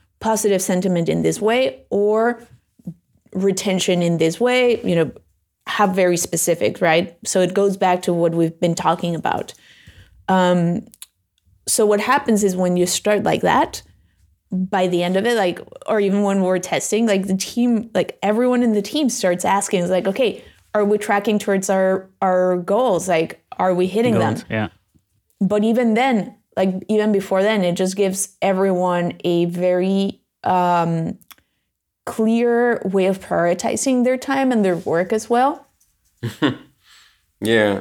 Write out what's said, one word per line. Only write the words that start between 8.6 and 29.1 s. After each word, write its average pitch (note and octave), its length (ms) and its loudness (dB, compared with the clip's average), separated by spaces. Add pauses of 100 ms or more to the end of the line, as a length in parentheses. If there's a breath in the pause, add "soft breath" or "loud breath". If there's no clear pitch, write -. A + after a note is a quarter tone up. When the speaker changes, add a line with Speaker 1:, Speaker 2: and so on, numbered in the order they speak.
Speaker 1:
talking E3+ 400 -2
about. - 400 -4 (760 soft breath)
Um, F3+ 580 2 (840)
so G#3+ 180 2
what G#3 140 2
happens A#3+ 420 0
is F#3+ 140 0
when F3+ 200 0
you F3+ 100 2
start G#3 360 0
like D#3+ 200 0
that, A3+ 400 0 (680)
by F#3 380 -2
the F3 140 0
end F3+ 140 0
of G3 80 0
it, A#3+ 120 0
like, F3+ 240 -2 (260)
or A3 140 0
even G3+ 240 0
when G3 180 0
we're F#3 160 0
testing, G#3 480 -2
like, G3 200 0
the G3 100 0
team, A#3 580 -2
like, - 280 -2
everyone A#3+ 400 2
in A#3 100 2
the G#3 100 0
team D4 260 -2
starts F3+ 360 -2
asking, G3 380 0
it's F3 80 -2
like, F#3 160 0
"Okay, G3 380 -2 (300 loud breath)
are G#3 100 2
we G3+ 140 2
tracking G#3 400 0
towards G3 320 -2
our, F#3+ 400 0 (100)
our F#3 380 2
goals? F#3+ 500 -2
Like, E3 340 -2 (160)
are F#3 140 0
we F3+ 140 0
hitting A3+ 320 0
them?" E3 160 0
Speaker 2:
Goals, - 160 -8
yeah. A2 180 -4 (720)
Speaker 1:
But G#3 240 2
even A3+ 300 2
then, A#3+ 400 0 (220)
like, F#3+ 180 0 (140)
even G#3+ 240 2
before G3 300 0
then, G#3 220 2
it F3 120 0
just F#3+ 200 -2
gives F#3+ 460 -2
everyone F3+ 720 0 (100)